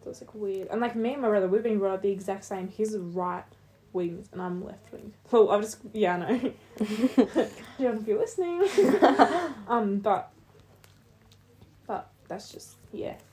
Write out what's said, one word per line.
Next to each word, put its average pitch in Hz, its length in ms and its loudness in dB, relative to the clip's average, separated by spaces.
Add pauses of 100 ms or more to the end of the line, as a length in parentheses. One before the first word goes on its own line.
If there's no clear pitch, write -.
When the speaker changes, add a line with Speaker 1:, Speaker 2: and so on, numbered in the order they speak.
Speaker 1:
So - 60 -12
it's, - 100 -14
like, - 140 -20
weird. 196 340 -6
And, 214 120 -2
like, 240 140 -2
me 226 200 -2
and 277 80 -6
my 233 60 2
brother, 202 200 4
we've 208 140 2
been 220 160 0
brought 190 160 0
up 190 80 -6
the 202 100 0
exact 190 320 -6
same. 190 240 -8
He's 214 280 -4
right 180 480 -4 (480)
wing 175 400 -4
and 185 100 -10
I'm 180 220 -6
left - 280 -16
wing. - 220 -16 (180)
Well, 226 180 8
I'm 208 120 4
just, 214 160 -8 (160)
yeah, 190 200 2
I 175 40 -2
know. 233 340 -2 (260)
<laughs> - 0 -
Speaker 2:
<laughs> - 1000 0
Speaker 1:
John, 240 180 0
if 214 80 -6
you're 214 120 0
listening. 349 500 0
<laughs> 339 840 4 (160)
Um, 214 300 0
but, 202 320 0 (1600)
but - 220 -8 (200)
that's 190 240 -12
just, - 240 -18 (160)
yeah. - 240 -8 (160)